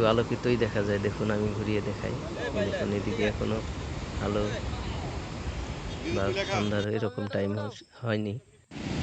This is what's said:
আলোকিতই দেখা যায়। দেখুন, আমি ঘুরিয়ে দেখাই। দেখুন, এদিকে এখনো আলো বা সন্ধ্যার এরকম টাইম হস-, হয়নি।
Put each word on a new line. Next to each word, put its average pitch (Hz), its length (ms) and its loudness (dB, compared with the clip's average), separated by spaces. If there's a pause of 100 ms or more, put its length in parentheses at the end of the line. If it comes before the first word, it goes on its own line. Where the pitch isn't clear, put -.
আলোকিতই 117 520 4
দেখা 110 260 2
যায়। 101 160 2
দেখুন, 104 320 0
আমি 104 220 2
ঘুরিয়ে 104 280 0
দেখাই। 101 340 -2 (440)
দেখুন, 101 340 0
এদিকে 104 340 0
এখনো 107 300 0 (640)
আলো 104 260 2 (1600)
বা 170 200 2 (160)
সন্ধ্যার 104 500 0
এরকম 110 360 -2
টাইম 101 260 0
হস-, 107 320 -6 (100)
হয়নি। 107 380 -2 (680)